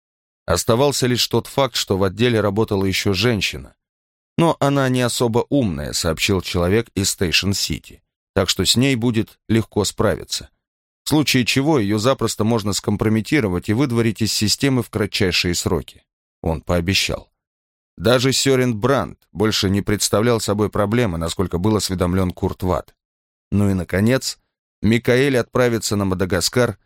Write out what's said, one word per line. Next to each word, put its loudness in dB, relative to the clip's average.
Оставался 0
лишь 0
тот -2
факт, -2
что -2
в 0
отделе 0
работала 0
ещё -2
женщина. -4
Но 2
она 2
не 0
особо 0
умная, -2
сообщил -2
человек 0
из 0
Стейшн-Сити, -4
так 2
что -2
с 2
ней 2
будет -2
легко 0
справиться. -4
В -8
случае 2
чего 2
её 0
запросто 0
можно 0
скомпрометировать 0
и 2
выдворить 0
из 0
системы 0
в -12
кратчайшие -2
сроки. -4
Он -2
пообещал. -2
Даже 2
Сёрен 2
Брандт -2
больше 0
не 0
представлял 0
собой 0
проблемы, 0
насколько -2
был 2
осведомлён 0
Курт -4
Ватт. -2
Ну 2
и, 0
наконец, 0
Микаэль 2
отправится 0
на 0
Мадагаскар 0